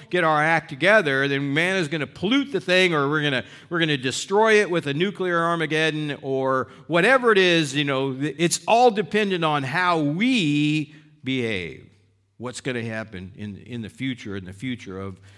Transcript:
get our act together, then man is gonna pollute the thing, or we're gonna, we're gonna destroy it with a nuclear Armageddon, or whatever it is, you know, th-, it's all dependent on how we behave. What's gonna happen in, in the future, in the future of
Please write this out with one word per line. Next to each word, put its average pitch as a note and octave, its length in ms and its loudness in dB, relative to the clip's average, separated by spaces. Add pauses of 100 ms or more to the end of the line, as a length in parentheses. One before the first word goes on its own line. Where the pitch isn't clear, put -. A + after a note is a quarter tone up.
get F3 140 0
our D#3 180 4
act D#3+ 280 0
together, D3 580 2
then C#3 260 -2
man F3 220 0
is E3+ 140 -2
gonna D3+ 180 -4
pollute B3+ 460 -2
the F#3 80 -2
thing, F3+ 320 4
or C#3+ 160 2
we're D3+ 120 0
gonna, C3+ 220 0 (260)
we're E3+ 100 -2
gonna D3+ 180 2
destroy G#3 640 2
it E3+ 100 0
with E3 160 -2
a C#3 60 -2
nuclear F3+ 460 -2
Armageddon, D#3 840 -2
or C3 480 -2 (180)
whatever A3+ 460 4
it F#3+ 40 4
is, E3 380 2
you D3 80 0
know, C3+ 300 -2
th-, C#3+ 260 -6
it's E3+ 260 0
all A#3+ 260 6
dependent G3 520 -2
on D3 200 0
how E3+ 360 0
we D3+ 960 0 (260)
behave. A2 600 -4 (560)
What's A#2 220 -12
gonna B2 220 -6
happen A2 520 -10
in, G#2 220 -12
in A#2+ 240 -12
the G2+ 80 -10
future, B2 480 -10
in F#2+ 80 -12
the F#2+ 80 -14
future G2 460 -10
of F#2+ 200 -12 (180)